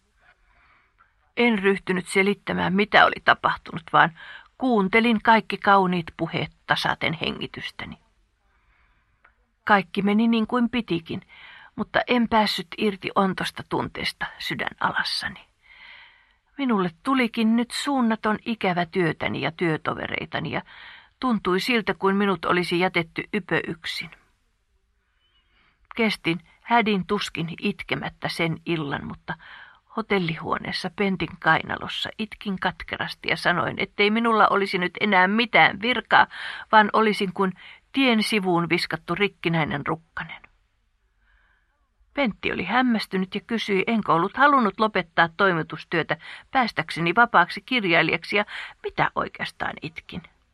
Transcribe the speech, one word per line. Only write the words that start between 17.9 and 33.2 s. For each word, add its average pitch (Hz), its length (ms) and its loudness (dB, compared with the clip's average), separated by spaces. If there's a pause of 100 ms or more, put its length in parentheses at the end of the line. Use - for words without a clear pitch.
ikävä 180 420 -2
työtäni 165 540 0
ja 143 120 -2
työtovereitani, - 960 -4
ja 165 120 -4 (580)
tuntui 190 400 0
siltä, 214 340 0
kuin 196 220 0
minut 196 280 0
olisi 175 340 0
jätetty 180 540 -2
ypö 196 340 -2
yksin. - 440 -10 (1900)
Kestin 190 440 -2 (220)
hädin 214 440 2
tuskin 170 540 -4
itkemättä - 680 -6
sen 165 380 -4
illan, 156 400 -4
mutta - 280 -12 (640)
hotellihuoneessa 180 1000 -4
Pentin 190 440 -2
kainalossa - 800 -2
itkin 208 420 -6
katkerasti - 680 -6